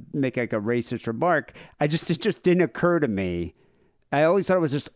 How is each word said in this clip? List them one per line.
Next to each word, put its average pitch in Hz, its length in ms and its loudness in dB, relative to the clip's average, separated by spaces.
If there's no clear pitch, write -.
make, 131 240 -2
like, 120 160 -4
a 107 60 -2
racist 117 460 -4
remark, 143 460 -2
I 147 60 2
just, 160 240 -2
it 165 120 -2
just 202 200 -2
didn't 180 200 4
occur 175 380 0
to 143 80 0
me. 90 460 -4
I 147 120 2
always 180 240 2
thought 185 80 4
it 180 40 2
was 147 120 0
just 143 240 -6